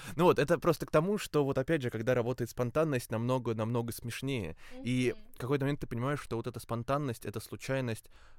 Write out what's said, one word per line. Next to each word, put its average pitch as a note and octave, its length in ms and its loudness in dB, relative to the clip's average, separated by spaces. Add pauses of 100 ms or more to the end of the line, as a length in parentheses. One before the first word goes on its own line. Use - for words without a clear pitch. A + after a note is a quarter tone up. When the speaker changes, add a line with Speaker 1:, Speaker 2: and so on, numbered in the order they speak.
(140)
Speaker 1:
Ну D#3 80 4
вот, E3+ 160 8
это D#3 180 4
просто D#3 300 2
к - 60 -14
тому, F#3 260 4
что D3 260 0
вот C3+ 140 2
опять C#3+ 240 2
же, B2 80 -2
когда A2+ 240 2
работает A#2+ 360 0
спонтанность, C3 600 0
намного-намного A#2 840 0
смешнее. A#2+ 640 -4 (280)
И B2 320 2
Speaker 2:
Мгм. - 180 -16
Speaker 1:
в - 40 -20
какой-то C3+ 260 0
момент C#3+ 160 -2
ты B2 80 -8
понимаешь, B2+ 320 -2
что - 160 -6
вот A2+ 100 -4
эта A#2 140 -8
спонтанность, B2+ 680 -4
эта A2 140 -6
случайность, B2+ 680 -4 (300)